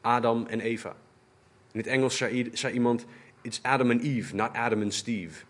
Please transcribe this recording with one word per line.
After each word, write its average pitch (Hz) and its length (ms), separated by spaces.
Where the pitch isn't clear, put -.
Adam 117 460
en 110 140
Eva. 110 360
In 110 60
het 110 80
Engels 131 300
zei 123 220
i-, 120 180
zei 120 180
iemand, 120 320
"It's - 220
Adam 127 280
and 120 120
Eve, 123 320
not 107 180
Adam 113 300
and 104 120
Steve." 92 560